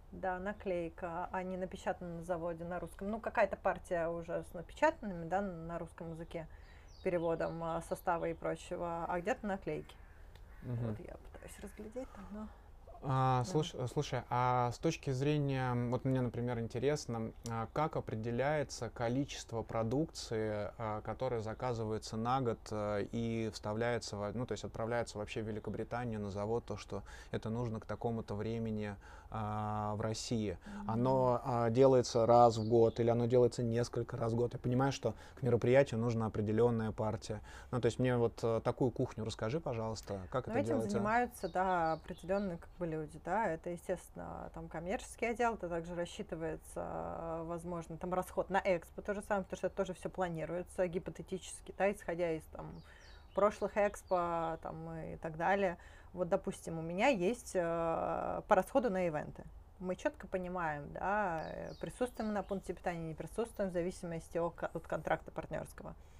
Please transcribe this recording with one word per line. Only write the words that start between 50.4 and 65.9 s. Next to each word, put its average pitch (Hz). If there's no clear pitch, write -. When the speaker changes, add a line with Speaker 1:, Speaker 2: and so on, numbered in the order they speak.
Speaker 1:
гипотетически, 175
да, 196
исходя 175
из, 160
там, 156
прошлых 202
экспо, 175
там, 160
и 165
так 160
далее. 180
Вот, 175
допустим, 180
у 160
меня 185
есть, 220
э, 165
по 208
расходу 208
на 185
ивенты. 151
Мы 185
четко -
понимаем, 170
да, 185
э, -
присутствуем 226
мы 208
на 196
пункте 190
питания, 170
не 156
присутствуем, 196
в -
зависимости 170
о 170
ко-, -
от 165
контракта -
партнерского. -